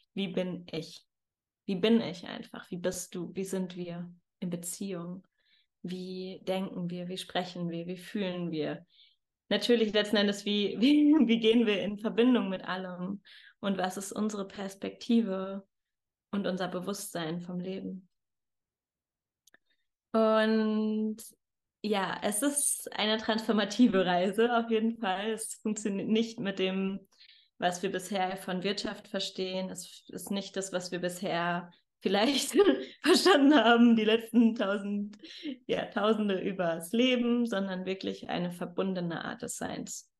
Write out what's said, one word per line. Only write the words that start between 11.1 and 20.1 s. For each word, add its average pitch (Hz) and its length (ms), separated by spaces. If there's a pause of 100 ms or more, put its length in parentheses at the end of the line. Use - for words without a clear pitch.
wie 233 140
gehen 226 260
wir 202 160
in 202 160
Verbindung 220 500
mit 185 160
allem? 185 580 (380)
Und 196 180
was 185 180
ist 196 160
unsere 208 340
Perspektive 196 1200 (640)
und 202 160
unser 180 220
Bewusstsein 175 720
vom 180 200
Leben? 190 480 (2000)